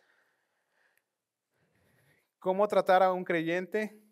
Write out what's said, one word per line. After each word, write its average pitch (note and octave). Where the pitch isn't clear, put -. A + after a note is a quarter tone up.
¿cómo F#3
tratar F#3+
a F#3
un F#3
creyente F#3